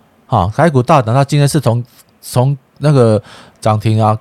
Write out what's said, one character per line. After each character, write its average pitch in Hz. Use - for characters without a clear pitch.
哈， 104
台 151
股 135
大 151
涨， 110
那 139
今 147
天 143
是 147
从， 120
从 131
那 147
个 113
涨 107
停 110
啊， 107